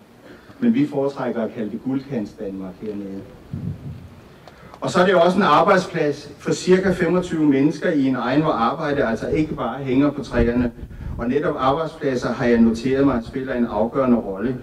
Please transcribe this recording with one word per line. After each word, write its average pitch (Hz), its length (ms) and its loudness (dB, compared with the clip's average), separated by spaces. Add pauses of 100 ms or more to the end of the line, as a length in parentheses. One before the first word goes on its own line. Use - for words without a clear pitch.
(600)
Men 117 140 4
vi 143 120 2
foretrækker 135 560 -4
at 107 100 -4
kalde 107 180 -8
det 110 140 -8
Guldkantsdanmark 104 960 -6
hernede. 101 400 -10 (1600)
Og 135 100 -4
så 180 100 2
er 180 60 4
det 196 80 4
også 175 220 6
en 202 60 4
arbejdsplads 165 960 2
for 156 140 -4
cirka 185 400 2
femogtyve 170 540 0
mennesker 147 440 4
i 143 160 2
en 131 100 0
egen, 135 260 0
hvor 156 80 0
arbejdet 143 520 0
altså 113 260 -2
ikke 151 260 0
bare 135 300 -6
hænger 135 260 2
på - 120 -6
træerne. 123 500 0 (460)
Og 120 100 -4
netop 147 300 0
arbejdspladser 135 720 -2
har 120 140 -2
jeg 117 120 6
noteret 131 480 4
mig, 123 180 0
spiller 127 300 -6
en 120 120 0
afgørende 117 500 0
rolle 101 460 -4